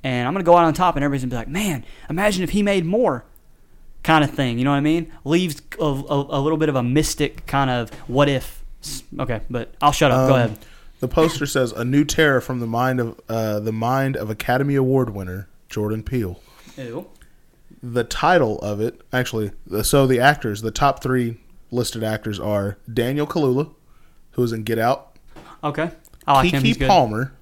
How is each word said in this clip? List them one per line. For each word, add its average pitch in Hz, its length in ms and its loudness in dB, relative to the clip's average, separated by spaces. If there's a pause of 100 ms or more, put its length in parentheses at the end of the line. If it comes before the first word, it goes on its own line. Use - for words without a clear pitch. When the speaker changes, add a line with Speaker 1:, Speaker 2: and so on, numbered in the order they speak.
Speaker 1:
and 123 240 -2
I'm 160 60 -2
gonna 190 100 -2
go 170 120 8
out 170 80 6
on 160 100 4
top, 180 200 2
and 143 100 0
everybody's 139 200 0
gonna 123 60 -4
be 123 60 -4
like, 117 120 -6
"Man, 170 360 -4 (240)
imagine 185 360 0
if 160 60 -4
he 202 120 2
made 196 220 2
more," 180 400 0 (800)
kind 220 180 6
of - 80 2
thing. 123 280 -2
You 127 60 0
know 143 60 2
what 143 60 2
I 139 60 2
mean? 160 280 0 (140)
Leaves 165 360 0 (200)
a, 160 40 0
a, 143 540 -2
a - 20 0
little 156 180 0
bit 156 100 2
of 139 80 0
a 127 80 0
mystic 143 640 -2
kind 139 240 0
of 120 220 -4 (160)
what 143 200 4
if. - 340 -4 (200)
S-, - 200 -12 (160)
okay, 120 220 -4 (100)
but 117 300 -8
I'll 143 120 6
shut 143 200 4
up. 131 160 4
Go 135 60 6
Speaker 2:
Um, 127 60 4
Speaker 1:
ahead. 110 180 -2 (420)
Speaker 2:
the 131 80 -4
poster 160 380 2
says, 127 260 0
"A 117 120 -6
new 143 200 2
terror 143 360 4
from 127 200 -6
the 117 60 -6
mind 127 320 0
of, 117 300 -4
uh, 110 320 -2
the 110 120 -4
mind 131 440 -2
of 107 140 -6
Academy 135 440 -2
Award 131 360 2
winner 95 380 -10 (200)
Jordan 107 340 -4
Peele." 101 380 -4 (380)
Speaker 1:
Ew. 127 280 -12 (760)
Speaker 2:
The 120 220 -2
title 151 560 2
of 104 200 -6
it, - 200 -4 (120)
actually, 113 400 -2 (140)
the, 101 180 -4
so 139 220 4
the 127 120 4
actors, 120 440 2
the 110 100 -4
top 139 300 0
three 123 340 -2 (340)
listed 120 320 -4
actors 107 380 -4
are 104 380 -2 (140)
Daniel 131 340 0
Kaluuya, 147 440 0 (640)
who 123 100 -2
was 117 100 0
in 110 120 -6
Get 113 140 -2
Out. 120 320 0 (540)
Speaker 1:
Okay. 156 260 -4 (360)
I 143 60 4
like 139 160 6
Speaker 2:
Keke 180 60 2
Speaker 1:
him. 135 100 0
He's 135 120 2
good. 135 120 0
Speaker 2:
Palmer, 131 540 2